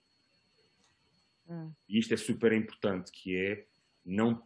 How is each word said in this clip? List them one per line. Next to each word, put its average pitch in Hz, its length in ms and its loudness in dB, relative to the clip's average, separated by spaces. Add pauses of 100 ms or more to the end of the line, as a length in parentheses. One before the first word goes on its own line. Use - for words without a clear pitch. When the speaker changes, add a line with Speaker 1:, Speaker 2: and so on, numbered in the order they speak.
(1500)
Speaker 1:
Hum. 160 240 -12 (160)
Speaker 2:
E 104 100 2
isto 113 140 2
é 110 40 4
super 113 360 2
importante, 104 600 -2
que 92 240 -6
é 98 300 -2 (380)
não, 113 420 2